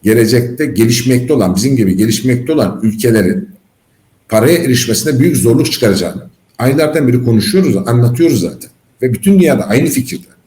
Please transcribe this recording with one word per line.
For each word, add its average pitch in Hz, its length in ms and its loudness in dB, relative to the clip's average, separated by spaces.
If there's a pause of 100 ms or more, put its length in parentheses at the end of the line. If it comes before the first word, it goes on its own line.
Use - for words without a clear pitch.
gelecekte 120 640 0
gelişmekte 127 680 0
olan, 92 220 0
bizim 131 200 0
gibi 95 220 0
gelişmekte 120 560 0
olan 113 300 -2
ülkelerin 107 640 0 (800)
paraya 123 280 2
erişmesine 123 640 -2
büyük 147 180 2
zorluk 123 340 2
çıkaracağını, 92 580 -2 (340)
Aylardan 151 440 0
beri 120 160 0
konuşuyoruz, 120 540 0 (100)
anlatıyoruz 120 540 2
zaten. - 280 -8 (320)
Ve 127 120 -2
bütün 196 260 2
dünyada 139 280 2
aynı 123 220 0
fikirde. - 380 -6 (200)